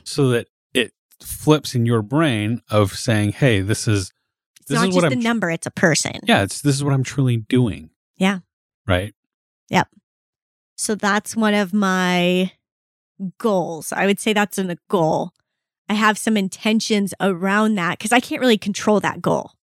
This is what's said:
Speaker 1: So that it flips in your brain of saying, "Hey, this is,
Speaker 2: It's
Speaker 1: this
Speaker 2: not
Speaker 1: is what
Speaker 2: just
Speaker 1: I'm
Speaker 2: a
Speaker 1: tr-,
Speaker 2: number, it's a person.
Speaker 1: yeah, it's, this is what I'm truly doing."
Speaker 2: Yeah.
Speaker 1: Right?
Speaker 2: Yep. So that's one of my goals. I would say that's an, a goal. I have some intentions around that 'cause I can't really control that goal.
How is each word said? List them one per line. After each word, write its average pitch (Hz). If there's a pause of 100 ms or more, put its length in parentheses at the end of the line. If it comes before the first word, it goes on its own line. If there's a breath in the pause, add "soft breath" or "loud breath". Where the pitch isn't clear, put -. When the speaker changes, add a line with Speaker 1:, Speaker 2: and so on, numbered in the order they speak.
Speaker 1:
So 139
that 117 (260)
it 117 (300)
flips -
in 117
your 117
brain 113
of 107
saying, 104
"Hey, 113
this 104
is, 101 (480)
Speaker 2:
It's -
Speaker 1:
this -
Speaker 2:
not 226
Speaker 1:
is 180
what 180
Speaker 2:
just 151
Speaker 1:
I'm 127
Speaker 2:
a 233
Speaker 1:
tr-, -
Speaker 2:
number, 214
it's -
a -
person. -
Speaker 1:
yeah, 190
it's, -
this 143
is 139
what 143
I'm 135
truly 127
doing." 110 (300)
Speaker 2:
Yeah. 190 (460)
Speaker 1:
Right? 95 (560)
Speaker 2:
Yep. 190 (880)
So -
that's 202
one 214
of 196
my 185 (840)
goals. 170
I 180
would 196
say 214
that's 202
an, 190
a 165 (140)
goal. 165 (560)
I 202
have 214
some 220
intentions 208
around 196
that 180
'cause 208
I 247
can't -
really 240
control 208
that 170
goal. - (100)